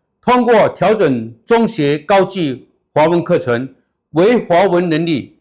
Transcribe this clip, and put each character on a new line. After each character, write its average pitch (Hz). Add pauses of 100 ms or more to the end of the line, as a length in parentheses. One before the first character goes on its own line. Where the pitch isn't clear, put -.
(220)
通 247
过 214
调 190
整 131 (120)
中 233
学 147
高 196
级 175 (260)
华 156
文 170
课 170
程， 123 (440)
为 202
华 175
文 180
能 160
力 143